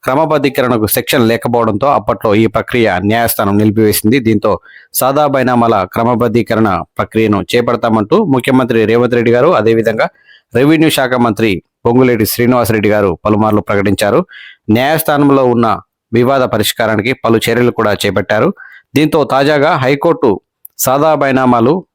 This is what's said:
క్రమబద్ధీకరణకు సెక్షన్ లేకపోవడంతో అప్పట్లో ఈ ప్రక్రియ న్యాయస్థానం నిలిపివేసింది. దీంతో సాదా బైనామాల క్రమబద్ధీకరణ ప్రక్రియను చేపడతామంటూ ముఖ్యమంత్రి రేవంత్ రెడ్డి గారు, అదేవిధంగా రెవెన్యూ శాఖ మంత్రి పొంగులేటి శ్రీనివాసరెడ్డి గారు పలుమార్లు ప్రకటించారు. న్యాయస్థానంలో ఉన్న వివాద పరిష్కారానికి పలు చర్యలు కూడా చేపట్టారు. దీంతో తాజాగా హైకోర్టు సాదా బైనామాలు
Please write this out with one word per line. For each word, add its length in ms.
క్రమబద్ధీకరణకు 880
సెక్షన్ 340
లేకపోవడంతో 580
అప్పట్లో 340
ఈ 40
ప్రక్రియ 320
న్యాయస్థానం 520
నిలిపివేసింది. 560
దీంతో 240
సాదా 280
బైనామాల 500
క్రమబద్ధీకరణ 760
ప్రక్రియను 420
చేపడతామంటూ 680
ముఖ్యమంత్రి 460
రేవంత్ 280
రెడ్డి 180
గారు, 120
అదేవిధంగా 480
రెవెన్యూ 380
శాఖ 160
మంత్రి 260
పొంగులేటి 480
శ్రీనివాసరెడ్డి 580
గారు 180
పలుమార్లు 440
ప్రకటించారు. 520
న్యాయస్థానంలో 760
ఉన్న 120
వివాద 320
పరిష్కారానికి 580
పలు 220
చర్యలు 340
కూడా 120
చేపట్టారు. 460
దీంతో 240
తాజాగా 400
హైకోర్టు 480
సాదా 360
బైనామాలు 580